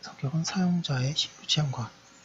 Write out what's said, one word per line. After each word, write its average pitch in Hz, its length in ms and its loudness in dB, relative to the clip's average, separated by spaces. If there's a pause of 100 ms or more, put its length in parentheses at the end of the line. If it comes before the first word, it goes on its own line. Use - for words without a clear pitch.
성격은 160 440 -4
사용자의 165 680 2
신규 - 320 -4
취향과 127 440 0 (340)